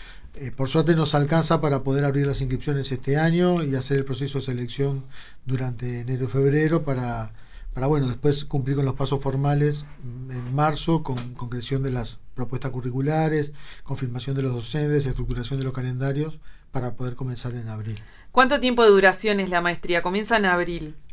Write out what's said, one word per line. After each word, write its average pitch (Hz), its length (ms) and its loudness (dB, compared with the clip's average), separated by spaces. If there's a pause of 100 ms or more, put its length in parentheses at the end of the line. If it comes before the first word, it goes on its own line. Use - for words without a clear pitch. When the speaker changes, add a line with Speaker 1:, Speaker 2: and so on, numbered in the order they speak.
(360)
Speaker 1:
eh, 135 200 -8
por 131 120 0
suerte 160 280 4
nos 156 200 2
alcanza 156 460 4
para 139 200 2
poder 135 220 2
abrir 139 240 2
las 139 140 0
inscripciones 131 500 -2
este 135 240 0
año 170 480 4
y 139 100 0
hacer 135 240 0
el 135 80 0
proceso 135 340 -2
de 123 40 -2
selección 131 640 -2 (400)
durante 123 560 -2
enero 127 240 -2
y - 20 -2
febrero 147 560 2
para, 120 500 -2 (400)
para, 131 140 -2
bueno, 143 220 2
después 143 340 0
cumplir 135 320 -2
con 139 100 2
los 131 100 0
pasos 135 280 0
formales 143 600 2 (180)
en 127 500 -8
marzo, 156 500 2
con 123 320 -6
concreción 123 480 -4
de 135 80 -2
las 123 280 -4 (160)
propuestas 127 340 -2
curriculares, 147 840 0 (300)
confirmación 131 520 -4
de 135 80 -2
los 131 100 -2
docentes, 147 520 0
estructuración 123 520 -2
de 131 60 -4
los 131 100 -4
calendarios, 139 640 -4 (360)
para 123 220 -2
poder 123 200 -4
comenzar 123 380 -6
en 117 160 -8
abril. 110 320 -8 (320)
Speaker 2:
¿Cuánto 254 260 6
tiempo 240 240 4
de 220 60 10
duración 196 500 6
es 190 100 -2
la 175 120 2
maestría? 175 400 0
Comienza 208 340 0
en 214 80 2
abril. 175 520 0 (180)